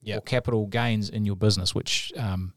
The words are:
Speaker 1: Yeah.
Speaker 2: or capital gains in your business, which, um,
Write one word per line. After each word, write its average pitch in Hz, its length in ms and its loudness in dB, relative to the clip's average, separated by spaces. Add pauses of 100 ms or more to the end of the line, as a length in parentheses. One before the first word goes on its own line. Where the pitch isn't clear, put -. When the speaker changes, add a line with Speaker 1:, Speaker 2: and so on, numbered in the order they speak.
Speaker 1:
Yeah. 107 160 -6
Speaker 2:
or 104 40 -6
capital 120 460 0
gains 110 420 0
in 107 160 -2
your 101 100 0
business, 95 400 2
which, - 420 -2
um, 92 400 -2